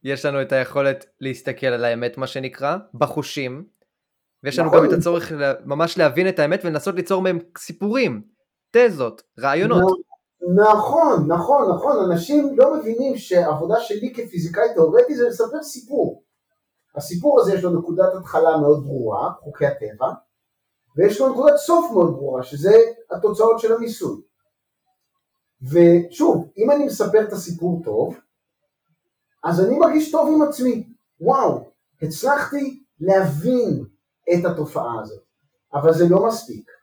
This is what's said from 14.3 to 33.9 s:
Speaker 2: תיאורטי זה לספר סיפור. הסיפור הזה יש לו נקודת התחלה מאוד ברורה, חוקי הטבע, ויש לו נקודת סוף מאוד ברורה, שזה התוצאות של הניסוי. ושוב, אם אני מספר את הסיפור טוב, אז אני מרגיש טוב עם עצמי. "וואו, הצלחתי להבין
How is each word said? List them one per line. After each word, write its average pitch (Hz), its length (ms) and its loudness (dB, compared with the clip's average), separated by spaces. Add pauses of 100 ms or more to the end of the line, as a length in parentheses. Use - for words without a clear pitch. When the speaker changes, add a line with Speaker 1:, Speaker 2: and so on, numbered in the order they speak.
Speaker 2:
תיאורטי 214 400 4
זה 240 140 0
לספר 254 340 -4
סיפור. - 600 -8 (720)
הסיפור 202 440 0
הזה 190 140 0
יש 170 100 -4
לו 170 140 0
נקודת 185 420 0
התחלה 165 360 0
מאוד 147 280 2
ברורה, 120 560 -6
חוקי 147 260 -6
הטבע, - 400 -6 (880)
ויש 208 240 2
לו 262 80 4
נקודת 285 280 4
סוף - 360 0
מאוד 170 200 2
ברורה, 131 300 -6
שזה 143 300 0 (380)
התוצאות 220 500 0
של 226 120 0
הניסוי. 226 480 -6 (1500)
ושוב, 170 840 4
אם 269 140 0
אני 285 160 2
מספר 220 360 0
את 208 100 -6
הסיפור 170 520 -6
טוב, 110 320 -4 (1300)
אז 180 200 2
אני 269 140 2
מרגיש 311 340 2
טוב 311 160 2
עם 311 140 4
עצמי. 254 460 -2 (320)
"וואו, - 500 0 (320)
הצלחתי 277 800 -4 (180)
להבין 185 840 0 (500)